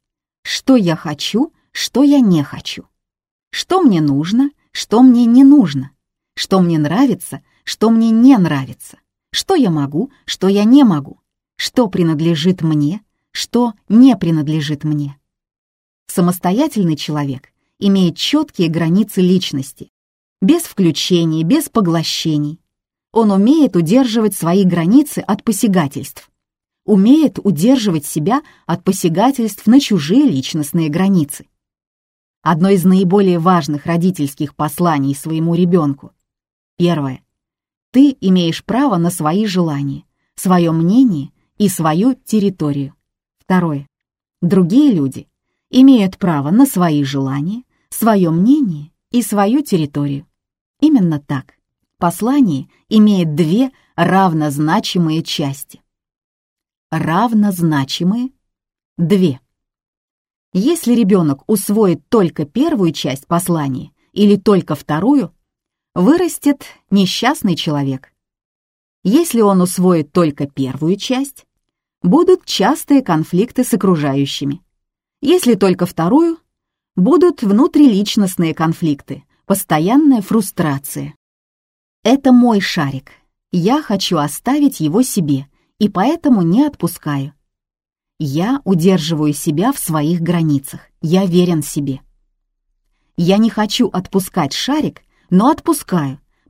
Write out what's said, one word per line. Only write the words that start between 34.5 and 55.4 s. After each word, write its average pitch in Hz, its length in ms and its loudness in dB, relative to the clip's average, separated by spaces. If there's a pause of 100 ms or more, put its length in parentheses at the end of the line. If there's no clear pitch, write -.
посланий 151 580 -2
своему 160 400 -4
ребёнку. 170 580 0 (640)
Первое. 151 460 -2 (720)
Ты 269 280 4
имеешь 180 440 0
право 262 320 -2
на 170 140 0
свои 175 360 -2
желания, 151 580 -4 (320)
своё 175 360 0
мнение 170 600 0 (260)
и 202 100 2
свою 175 460 0
территорию. 156 800 -4 (440)
Второе. 165 480 -2 (540)
Другие 196 520 2
люди 139 360 -4 (420)
имеют 247 460 6
право 151 340 -2
на 254 160 4
свои 165 360 0
желания, 139 600 -6 (240)
своё 202 420 0
мнение 180 600 0 (180)
и 240 120 0
свою 214 400 0
территорию. 143 640 -4 (540)
Именно 185 400 2
так. - 340 -10 (440)
Послание 180 720 0 (200)
имеет 202 460 2
две 185 380 0 (240)
равнозначимые 160 1300 0
части. - 600 -8 (1080)